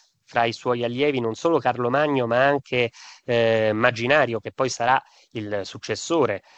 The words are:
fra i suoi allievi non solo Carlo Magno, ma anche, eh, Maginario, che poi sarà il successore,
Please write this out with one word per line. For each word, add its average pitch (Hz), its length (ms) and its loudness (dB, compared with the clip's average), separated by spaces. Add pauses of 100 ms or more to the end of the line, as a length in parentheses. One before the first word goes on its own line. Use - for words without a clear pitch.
(240)
fra 117 200 0
i 117 80 -2
suoi 120 320 -2
allievi 131 360 -2
non 113 140 -2
solo 165 240 0
Carlo 123 320 -2
Magno, 139 380 0
ma 123 180 4
anche, 131 440 0 (340)
eh, 113 480 2
Maginario, 120 640 0
che 110 140 -10
poi 131 160 -2
sarà 123 340 0 (300)
il 104 320 -6
successore, 110 800 -4 (160)